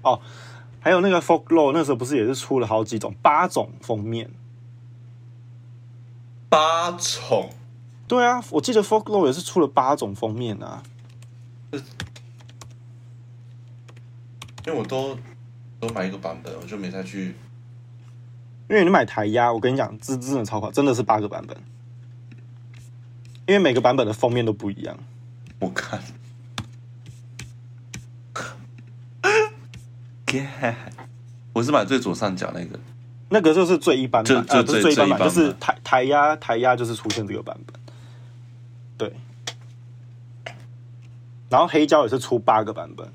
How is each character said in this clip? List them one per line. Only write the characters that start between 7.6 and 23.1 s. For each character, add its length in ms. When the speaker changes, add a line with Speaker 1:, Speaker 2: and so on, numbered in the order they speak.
Speaker 1:
对 180
啊， 240
我 100
记 120
得 100
Folklore 440
也 60
是 80
出 200
了 80
八 260
种 180
封 220
面 260
啊。 220
Speaker 2:
因 80
为 60
我 120
都， 320
都 120
买 160
一 40
个 80
版 240
本， 180
我 60
就 100
没 140
再 140
去。 320
Speaker 1:
因 80
为 80
你 60
买 140
台 220
压， 260
我 80
跟 120
你 40
讲， 220
这 180
真 180
的 100
超 140
夸 120
张， 40
真 120
的 80
是 100
八 160
个 80
版 180
本。 100